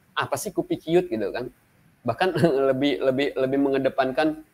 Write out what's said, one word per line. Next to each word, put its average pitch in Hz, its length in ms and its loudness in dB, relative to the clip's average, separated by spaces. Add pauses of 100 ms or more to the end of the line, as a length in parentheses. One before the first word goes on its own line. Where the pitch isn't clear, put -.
(160)
Apa 139 240 -2
sih - 80 -8
Kupi 170 320 -4
Cute 180 320 0
gitu 104 160 -2
kan? - 240 -8 (560)
Bahkan 180 240 0
<laughs> 139 400 2
lebih, 135 320 0
lebih, 135 320 0
lebih 135 240 0
mengedepankan 135 800 0 (140)